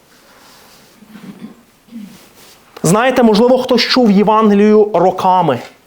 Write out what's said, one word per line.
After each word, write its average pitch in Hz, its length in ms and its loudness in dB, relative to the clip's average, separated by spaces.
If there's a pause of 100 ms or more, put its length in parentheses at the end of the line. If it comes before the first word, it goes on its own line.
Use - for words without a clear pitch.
(2750)
Знаєте, 247 400 0
можливо, 240 360 2
хтось 247 240 -2
чув 247 280 0
Євангелію 208 840 2
роками, 180 640 0 (280)